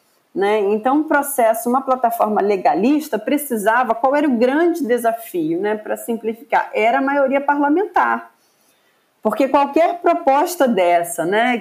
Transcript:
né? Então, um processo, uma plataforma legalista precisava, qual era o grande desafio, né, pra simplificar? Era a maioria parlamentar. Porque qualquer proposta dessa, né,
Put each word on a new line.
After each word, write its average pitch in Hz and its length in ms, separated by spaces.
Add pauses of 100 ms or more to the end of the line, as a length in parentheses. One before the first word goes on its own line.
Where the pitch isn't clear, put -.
(360)
né? 202 240 (140)
Então, 254 240
um 302 80
processo, 254 640
uma 254 120
plataforma 233 600
legalista 202 760
precisava, 226 800
qual 262 220
era 294 100
o 247 100
grande 302 480
desafio, 220 760
né, 208 140
pra 214 200
simplificar? 220 800
Era 226 240
a 277 40
maioria 277 380
parlamentar. 285 920 (920)
Porque 220 240
qualquer 294 540
proposta 330 640
dessa, 175 560
né, 226 380